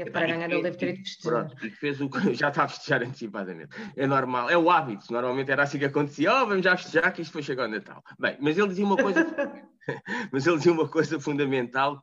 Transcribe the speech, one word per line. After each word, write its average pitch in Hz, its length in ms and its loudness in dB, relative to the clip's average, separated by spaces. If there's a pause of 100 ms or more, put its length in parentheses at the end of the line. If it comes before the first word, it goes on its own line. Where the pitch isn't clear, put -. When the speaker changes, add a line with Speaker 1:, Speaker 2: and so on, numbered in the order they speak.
Speaker 1:
é 165 100 -8
para 170 140 0
Speaker 2:
E - 80 0
Speaker 1:
ganhar, 170 180 -4
ele 151 100 0
Speaker 2:
fez, - 20 -4
Speaker 1:
deve 175 140 -2
ter 180 120 -2
ido 190 100 -6
Speaker 2:
e - 60 -16
Speaker 1:
festejar. 156 420 -2
Speaker 2:
pronto, - 180 -12
e 107 40 -6
fez 139 320 -4
o, 139 100 -2
<laughs> 131 240 2
já 147 140 0
está 147 160 2
a - 20 -6
festejar 127 360 -2
antecipadamente. 98 680 -8 (220)
É 135 100 0
normal, 127 440 2
é 170 80 6
o 170 120 6
hábito. 139 440 2
Normalmente 131 360 -2
era 139 140 2
assim 139 160 -2
que 143 60 0
acontecia. 147 480 2
"Oh, 262 120 4
vamos 190 200 0
já 180 100 6
festejar 180 380 0
que 180 80 -8
isto 156 100 -8
foi 156 100 -6
chegar 135 220 -4
ao 110 60 -2
Natal." 104 340 -8 (160)
Bem, 120 220 0
mas 151 160 2
ele 208 100 4
dizia 190 180 -2
uma 202 120 2
coisa, 233 260 2
<laughs> - 1120 -6
mas 135 120 0
ele 170 120 4
dizia 147 160 6
uma 156 160 0
coisa 156 320 0
fundamental 139 800 -2